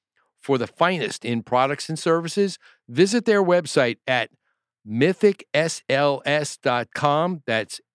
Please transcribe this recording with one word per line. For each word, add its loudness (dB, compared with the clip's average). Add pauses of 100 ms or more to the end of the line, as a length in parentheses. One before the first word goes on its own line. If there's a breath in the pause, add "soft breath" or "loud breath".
(400)
For -2
the -2
finest -2
in -4
products -2
and -6
services, -2 (300 soft breath)
visit 2
their 4
website 0
at -2 (520)
mythic 0
S -2
L 0
S -2
dot -2
com. 0
That's -4 (120)